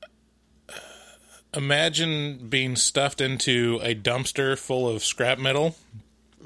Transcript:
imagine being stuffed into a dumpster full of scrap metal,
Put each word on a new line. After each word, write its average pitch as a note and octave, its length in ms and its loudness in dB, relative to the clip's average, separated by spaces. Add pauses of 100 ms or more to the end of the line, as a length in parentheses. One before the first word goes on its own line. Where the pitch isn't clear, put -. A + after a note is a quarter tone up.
(1500)
imagine D3 960 0
being C3 260 0
stuffed - 460 2
into A#2+ 640 2
a A#2 120 0
dumpster B2+ 640 -2
full B2+ 300 -2
of A2 160 -2
scrap B2+ 360 0
metal, C#3+ 360 2 (720)